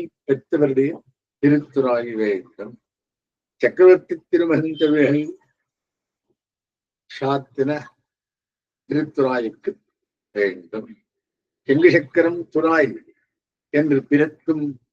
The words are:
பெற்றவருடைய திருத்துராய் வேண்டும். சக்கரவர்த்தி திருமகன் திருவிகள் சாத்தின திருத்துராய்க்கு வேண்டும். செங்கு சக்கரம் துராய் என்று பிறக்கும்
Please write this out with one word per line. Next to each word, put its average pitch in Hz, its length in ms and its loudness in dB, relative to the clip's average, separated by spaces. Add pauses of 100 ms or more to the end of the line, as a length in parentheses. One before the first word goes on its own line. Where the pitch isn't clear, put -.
(220)
பெற்றவருடைய 139 680 -2 (520)
திருத்துராய் 131 760 -2
வேண்டும். 104 580 -6 (880)
சக்கரவர்த்தி 180 600 4
திருமகன் 160 560 -2
திருவிகள் 147 420 2 (1900)
சாத்தின 139 600 -4 (1200)
திருத்துராய்க்கு 131 840 -4 (600)
வேண்டும். 101 560 -6 (760)
செங்கு 160 220 4
சக்கரம் 170 600 0
துராய் 160 420 0 (840)
என்று 147 300 0
பிறக்கும் 151 640 -2 (240)